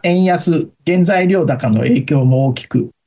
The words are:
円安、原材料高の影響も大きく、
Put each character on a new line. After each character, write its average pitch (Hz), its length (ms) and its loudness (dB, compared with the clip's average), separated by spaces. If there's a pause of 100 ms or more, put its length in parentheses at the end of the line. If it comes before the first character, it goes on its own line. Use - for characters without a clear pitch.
円 180 180 2
安、 170 480 0 (160)
原 180 160 2
材 185 240 2
料 180 180 2
高 127 260 -2
の 110 100 2
影 127 220 0
響 139 220 0
も 131 220 2
大 127 80 -2
き - 120 -10
く、 - 240 -4 (160)